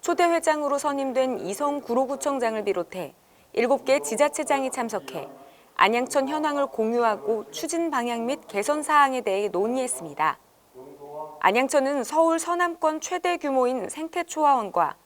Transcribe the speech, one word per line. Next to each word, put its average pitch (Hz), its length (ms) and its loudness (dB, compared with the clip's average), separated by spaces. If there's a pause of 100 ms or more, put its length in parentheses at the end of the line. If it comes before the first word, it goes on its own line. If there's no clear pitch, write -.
초대 339 220 2
회장으로 311 540 2
선임된 269 640 0
이성 285 400 -4
구로구청장을 247 800 -2
비롯해 180 500 -4 (400)
일곱 247 320 2
개 277 140 4
지자체장이 269 720 0
참석해 185 560 -6 (480)
안양천 254 540 4
현황을 294 380 0
공유하고 220 840 0
추진 330 400 -4
방향 240 340 -2
및 285 220 -4
개선 285 340 -2
사항에 277 400 4
대해 202 280 0
논의했습니다. 180 920 -2 (1000)
안양천은 262 640 2
서울 330 360 2
서남권 339 600 -2
최대 359 380 -2
규모인 254 520 0
생태초화원과 285 1040 0 (100)